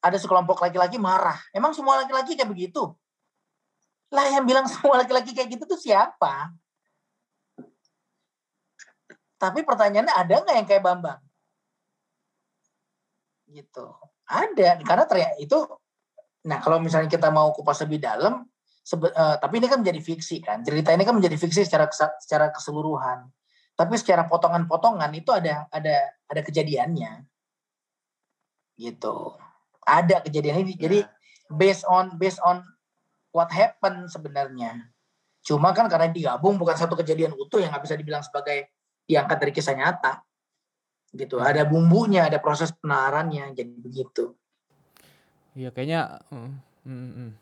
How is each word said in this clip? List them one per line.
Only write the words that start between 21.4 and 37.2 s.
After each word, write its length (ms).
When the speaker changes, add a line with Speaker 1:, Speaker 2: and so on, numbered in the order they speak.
Speaker 1:
secara 240
kesa-, 320
secara 320
keseluruhan. 720
Tapi 240
secara 320
potongan-potongan 840
itu 200
ada, 360
ada, 260
ada 200
kejadiannya. 840
Gitu. 380
Ada 400
kejadian 400
ini. 160
Jadi 240
Speaker 2:
Ya. 80
Speaker 1:
based 340
on, 320
based 240
on 220
what 160
happened 580
sebenarnya. 760
Cuma 320
kan 160
karena 180
digabung 480
bukan 220
satu 160
kejadian 400